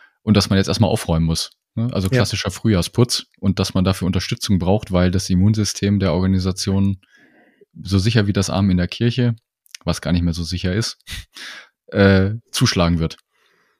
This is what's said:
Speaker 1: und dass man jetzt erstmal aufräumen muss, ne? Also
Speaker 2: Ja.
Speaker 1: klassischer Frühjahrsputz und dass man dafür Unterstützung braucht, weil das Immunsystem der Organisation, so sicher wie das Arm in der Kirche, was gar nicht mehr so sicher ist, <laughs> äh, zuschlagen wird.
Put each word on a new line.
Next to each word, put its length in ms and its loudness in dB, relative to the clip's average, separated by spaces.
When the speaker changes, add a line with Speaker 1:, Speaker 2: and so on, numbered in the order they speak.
Speaker 1:
und 120 2
dass 140 2
man 80 2
jetzt 100 2
erstmal 220 2
aufräumen 360 0
muss, 260 -2
ne? 160 -2
Also 180 -2
Speaker 2:
Ja. 80 0
Speaker 1:
klassischer 340 -2
Frühjahrsputz 760 0
und 200 0
dass 140 -2
man 120 2
dafür 220 0
Unterstützung 520 -2
braucht, 320 0
weil 200 2
das 180 -2
Immunsystem 720 2
der 140 0
Organisation, 840 0
so 180 -2
sicher 280 2
wie 60 -2
das 160 0
Arm 200 2
in 80 2
der 100 0
Kirche, 480 0
was 160 -4
gar 100 -4
nicht 120 2
mehr 100 0
so 100 -6
sicher 300 -4
ist, 240 -4
<laughs> 440 -20
äh, 440 4
zuschlagen 480 0
wird. 180 -4